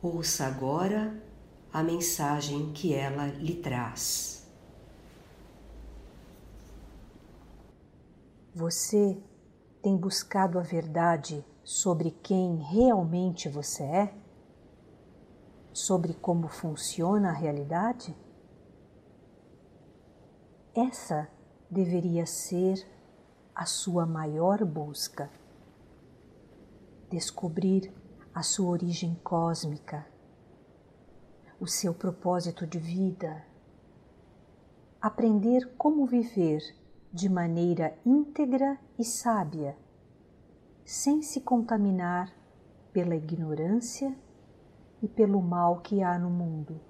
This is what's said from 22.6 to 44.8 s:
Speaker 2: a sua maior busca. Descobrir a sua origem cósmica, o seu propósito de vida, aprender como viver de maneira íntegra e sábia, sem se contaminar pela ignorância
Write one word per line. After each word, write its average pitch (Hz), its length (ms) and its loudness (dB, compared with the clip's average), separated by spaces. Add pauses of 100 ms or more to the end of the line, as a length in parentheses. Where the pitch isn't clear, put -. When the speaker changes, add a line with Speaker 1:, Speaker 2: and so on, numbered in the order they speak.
Speaker 2:
a 170 120 -6
sua 175 400 0
maior 160 580 0
busca. 151 640 -6 (1800)
Descobrir 185 840 -2 (400)
a 170 80 -6
sua 180 280 0
origem 170 520 0
cósmica, 160 840 -4 (1500)
o 180 80 -6
seu 170 260 -2
propósito 175 720 -2
de 165 140 -6
vida, 170 640 -4 (1600)
aprender 226 760 4
como 302 280 4
viver 196 580 2 (480)
de 185 160 -2
maneira 170 800 2
íntegra 277 760 2 (180)
e 233 60 0
sábia, 165 760 -2 (1080)
sem 302 360 2
se 269 200 -6
contaminar 190 920 0 (600)
pela 175 240 2
ignorância 165 1000 -2 (840)